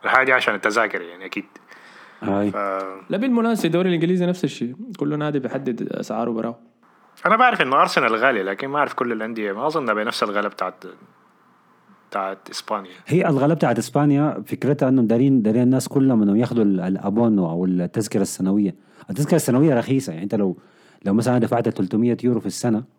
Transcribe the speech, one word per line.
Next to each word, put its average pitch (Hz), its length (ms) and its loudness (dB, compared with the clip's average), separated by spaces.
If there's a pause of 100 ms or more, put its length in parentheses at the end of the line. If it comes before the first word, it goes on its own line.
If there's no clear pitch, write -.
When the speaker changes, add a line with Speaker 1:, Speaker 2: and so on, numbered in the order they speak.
Speaker 1:
والحاجة 131 340 2
عشان 120 200 0
التذاكر، 104 460 -2
يعني، 87 240 -14
أكيد. 95 200 -10 (760)
Speaker 2:
هاي. 101 300 0
Speaker 1:
ف- 101 40 -8 (540)
Speaker 3:
لا، 185 80 -2
بالمناسبة 233 500 2
الدوري 175 220 2
الإنجليزي 175 360 2
نفس 180 180 0
الشيء، 131 320 -6 (240)
كل 147 200 -4
نادي 147 200 -2
بيحدد 127 520 -6
أسعاره 117 400 -6
براه. 113 240 -6 (680)
Speaker 1:
أنا 202 100 4
بعرف 233 260 4
إنه 139 200 4
أرسنال 147 340 2
غالي، 113 280 2
لكن 98 240 -4
ما 139 100 -4
أعرف 139 160 0
كل 120 180 -2
الأندية، 110 400 -4
ما 113 160 -2
أظن 147 260 -2
بنفس 107 300 -2
الغلا 104 240 -2
بتاعت، 92 360 -6 (1300)
بتاعت 98 400 -6
إسبانيا. 98 420 -8 (160)
Speaker 2:
هي 175 200 2
الغلا 143 260 2
بتاعت 135 240 2
إسبانيا 143 680 0
فكرتها 139 440 0
إنهم 131 180 4
دارين، 127 340 4
دارين 110 220 2
الناس 127 240 2
كلهم 135 340 2
إنهم 101 140 4
ياخدوا 117 280 2
ال-، 98 160 2
الأبونو 98 680 0
أو 87 160 -2
التذكرة 92 560 -2
السنوية. 98 540 0 (340)
التذكرة 147 260 0
السنوية 143 380 4
رخيصة، 123 400 -2
يعني، 82 100 -8
أنت 101 120 -4
لو، 98 220 0 (480)
لو 98 80 0
مثلًا 123 240 2
دفعت 117 320 0
تلتمية 110 540 0
يورو 120 160 0
في 104 60 -10
السنة 110 380 -2 (160)